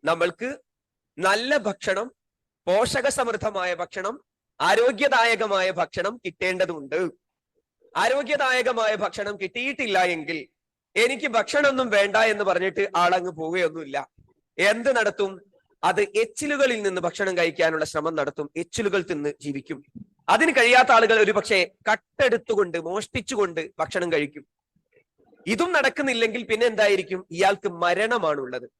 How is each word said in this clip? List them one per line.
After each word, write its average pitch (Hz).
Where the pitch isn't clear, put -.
നമ്മൾക്ക് 175
നല്ല 226
ഭക്ഷണം, 202
പോഷകസമൃദ്ധമായ 220
ഭക്ഷണം, 196
ആരോഗ്യദായകമായ 226
ഭക്ഷണം 185
കിട്ടേണ്ടതുണ്ട്. 175
ആരോഗ്യദായകമായ 254
ഭക്ഷണം 202
കിട്ടിയിട്ടില്ല 240
എങ്കിൽ 160
എനിക്ക് 277
ഭക്ഷണമൊന്നും 262
വേണ്ട 202
എന്ന് 208
പറഞ്ഞിട്ട് 185
ആളങ്ങ് 180
പോവുകയൊന്നുമില്ല. 160
എന്ത് 226
നടത്തും? 202
അത് 190
എച്ചിലുകളിൽ 262
നിന്ന് 185
ഭക്ഷണം 190
കഴിക്കാനുള്ള 160
ശ്രമം 160
നടത്തും, 143
എച്ചിലുകൾ 196
തിന്ന് 147
ജീവിക്കും. 139
അതിന് 311
കഴിയാത്ത 247
ആളുകൾ 226
ഒരുപക്ഷെ 202
കട്ടെടുത്തുകൊണ്ട്, 220
മോഷ്ടിച്ചുകൊണ്ട് 196
ഭക്ഷണം 175
കഴിക്കും. 147
ഇതും 339
നടക്കുന്നില്ലെങ്കിൽ 247
പിന്നെ 226
എന്തായിരിക്കും? 196
ഇയാൾക്ക് 196
മരണമാണുള്ളത്. 160